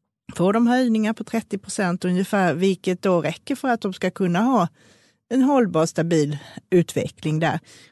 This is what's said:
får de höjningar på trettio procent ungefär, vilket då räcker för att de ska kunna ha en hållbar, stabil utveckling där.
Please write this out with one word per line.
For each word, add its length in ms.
får 180
de 140
höjningar 460
på 120
trettio 340
procent 460
ungefär, 500
vilket 480
då 180
räcker 360
för 120
att 120
de 120
ska 180
kunna 300
ha 280
en 140
hållbar, 440
stabil 520
utveckling 720
där. 200